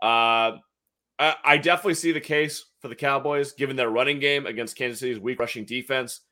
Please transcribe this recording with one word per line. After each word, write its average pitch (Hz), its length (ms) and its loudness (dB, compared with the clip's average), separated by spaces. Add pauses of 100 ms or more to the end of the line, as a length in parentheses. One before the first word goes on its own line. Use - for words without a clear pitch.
Uh, 113 560 4 (640)
I, 151 160 2 (100)
I 147 120 6
definitely 170 380 2
see 165 180 0
the 156 80 -2
case 151 460 -2 (140)
for 131 80 -12
the 117 60 -10
Cowboys, 139 580 0
given 135 240 -4
their 123 140 2
running 135 300 2
game 143 260 0
against 113 300 -6
Kansas 120 240 -6
City's 123 180 -4
weak 120 220 -4
rushing 117 240 -4
defense. 123 560 -4 (120)